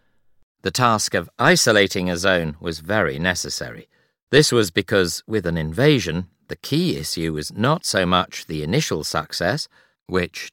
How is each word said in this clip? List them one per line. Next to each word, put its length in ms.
The 100
task 420
of 160
isolating 720
a 80
zone 420
was 200
very 380
necessary. 720
This 220
was 200
because, 540
with 200
an 120
invasion, 720
the 80
key 400
issue 340
was 220
not 320
so 200
much 400
the 160
initial 440
success, 640
which, 460